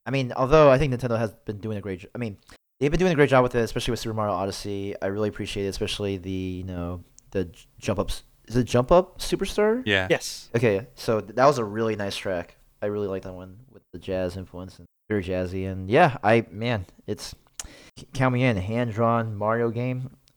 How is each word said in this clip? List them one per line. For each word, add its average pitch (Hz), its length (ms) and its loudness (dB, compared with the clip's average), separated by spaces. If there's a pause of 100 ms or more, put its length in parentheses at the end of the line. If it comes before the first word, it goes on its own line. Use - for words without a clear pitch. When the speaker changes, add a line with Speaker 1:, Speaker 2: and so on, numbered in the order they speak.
Speaker 1:
I 117 40 -6
mean, 127 240 0
although 143 360 8
I 131 80 6
think 143 140 0
Nintendo 120 260 0
has 113 140 0 (120)
been 104 140 -6
doing 107 200 -6
a - 20 -6
great 95 200 -8
jo-, 104 140 -18
I - 40 -8
mean, 110 180 -6 (440)
they've 143 100 2
been 156 100 2
doing 185 120 4
a - 20 2
great 135 160 6
job 127 140 8
with 123 100 0
it, 120 60 4
especially 117 320 -2
with 110 80 -2
Super 113 140 -6
Mario 107 200 0
Odyssey. 98 680 -4
I 95 60 -4
really 104 220 0
appreciate 101 380 -4
it, - 20 0
especially 98 480 -4
the, 92 140 -8
you 92 340 -4
know, 87 400 -8 (260)
the 95 140 0
j-, - 220 -14 (120)
jump - 220 -2
up 95 100 -2
s-, - 120 -6 (240)
is 110 100 -2
it 123 80 4
Jump 120 260 2
Up 180 300 6
Superstar? 214 680 0
Speaker 2:
Yeah. 95 240 2
Speaker 3:
Yes. - 460 -4
Speaker 1:
Okay, 117 300 2 (100)
so 110 240 0
th-, 101 160 -14
that 127 100 4
was 143 120 4
a 113 60 -2
really 110 320 -2
nice 101 200 -6
track. 90 400 -6 (260)
I 107 40 -2
really 104 220 -2
like 95 140 -4
that 95 120 -12
one 92 240 -16 (140)
with 101 100 -20 (100)
the 90 60 -14
jazz 92 380 -4
influence 92 420 -12
and 87 80 -20 (220)
very 104 140 0
jazzy. 92 480 -2
And 92 200 -6
yeah, 147 320 6
I, 113 280 4
man, 107 340 -4 (220)
it's, - 280 -10 (640)
c-, - 160 -18
count 127 200 2
me 123 100 2
in. 120 140 2
Hand-drawn 113 800 0
Mario 113 340 0
game. 127 400 -4 (260)